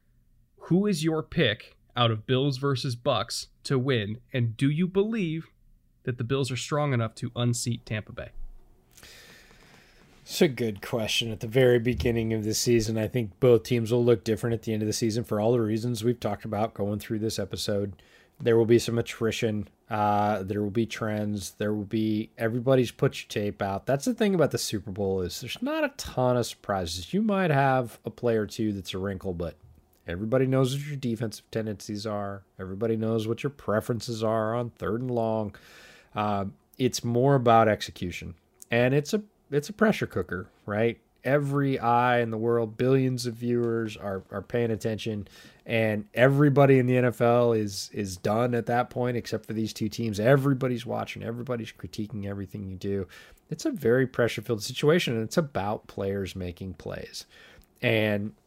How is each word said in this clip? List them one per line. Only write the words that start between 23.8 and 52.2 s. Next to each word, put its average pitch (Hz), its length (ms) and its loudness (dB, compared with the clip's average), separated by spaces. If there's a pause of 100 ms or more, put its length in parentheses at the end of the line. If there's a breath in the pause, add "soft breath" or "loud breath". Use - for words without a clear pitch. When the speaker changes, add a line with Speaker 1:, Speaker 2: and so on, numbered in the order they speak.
Speaker 2:
That's 135 200 -2
the 247 100 0
thing 208 180 2
about 156 160 4
the - 80 -2
Super - 320 -6
Bowl 95 320 0
is 87 200 -6
there's - 200 -10
not 302 220 -2
a 285 120 -2
ton 127 420 0
of 117 100 0
surprises. 90 640 -4
You 190 80 0
might 190 300 2
have 135 520 2
a 117 60 -8
player 113 320 0
or 101 60 -4
two 107 260 -2
that's 98 220 -8
a - 20 -6
wrinkle, 95 380 -6
but 85 180 -6 (540)
everybody 110 400 0
knows 131 280 2
what 143 120 -6
your 147 100 -8
defensive 113 540 -6
tendencies 107 560 -6
are. 101 340 -6 (180)
Everybody 101 380 -2
knows 110 300 0
what 113 160 -4
your 139 80 -4
preferences 110 720 -2
are 110 320 0
on 120 160 -4
third 101 300 -4
and 127 100 -4
long. 110 440 -2 (600 loud breath)
Uh, 104 300 -2 (340)
it's 127 240 0
more 123 320 4
about 117 320 6
execution, 87 680 -4 (380)
and 123 240 4
it's 147 180 0
a, 208 80 0 (300)
it's 143 180 -2
a 208 40 -12
pressure - 340 2
cooker, 90 420 -6 (160)
right? 110 340 0 (240)
Every 139 540 0
eye 120 440 4
in 117 100 -2
the 110 60 -4
world, 113 400 0
billions 127 480 2
of 117 100 -4
viewers 117 600 -2
are, 98 360 -6
are 98 100 -6
paying 117 300 -2
attention, 107 560 -4 (380 loud breath)
and 110 480 0
everybody 135 680 8
in 123 80 4
the 127 100 4
N 123 80 4
F 123 160 0
L 120 320 6
is, 104 400 -2
is 95 240 -6
done 117 380 0
at 113 120 -2
that 120 220 0
point, 123 280 -2
except - 280 -6
for 113 80 -8
these 110 200 -2
two 110 140 -4
teams. 107 320 -4
Everybody's 127 680 2
watching, 110 360 -6
everybody's 117 500 -8
critiquing 101 540 -10